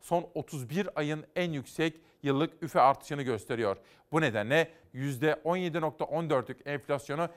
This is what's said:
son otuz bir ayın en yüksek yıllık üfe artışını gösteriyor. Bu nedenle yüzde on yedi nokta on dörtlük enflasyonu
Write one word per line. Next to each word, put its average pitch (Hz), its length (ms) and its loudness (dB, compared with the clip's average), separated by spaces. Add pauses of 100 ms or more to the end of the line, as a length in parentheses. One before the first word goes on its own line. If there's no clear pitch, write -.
son 175 320 -2
otuz 135 360 -8
bir 190 260 -2
ayın 151 300 -2 (100)
en 180 160 0
yüksek 156 500 -4 (220)
yıllık 143 400 2
üfe 160 180 2
artışını 139 400 4
gösteriyor. 113 560 0 (340)
Bu 160 100 2
nedenle 131 500 2 (220)
yüzde 139 500 0
on 175 140 0
yedi 170 240 -2
nokta 156 240 -2
on 160 240 -2
dörtlük 131 380 -2
enflasyonu 143 680 -2